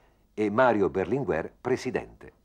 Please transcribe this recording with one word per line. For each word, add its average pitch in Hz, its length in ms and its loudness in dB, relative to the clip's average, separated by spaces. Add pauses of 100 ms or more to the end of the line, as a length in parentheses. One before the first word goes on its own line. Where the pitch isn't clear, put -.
(340)
e 107 160 0
Mario 107 400 4
Berlinguer 90 720 -2
presidente. - 720 -6 (120)